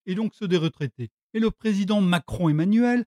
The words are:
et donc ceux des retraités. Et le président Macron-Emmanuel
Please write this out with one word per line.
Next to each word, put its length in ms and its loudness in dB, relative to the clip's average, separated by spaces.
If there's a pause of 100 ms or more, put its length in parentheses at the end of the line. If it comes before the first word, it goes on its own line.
et 100 -4
donc 180 -4
ceux 140 -8
des 100 2
retraités. 520 -4 (260)
Et 40 -2
le 120 0
président 500 0
Macron-Emmanuel 1040 2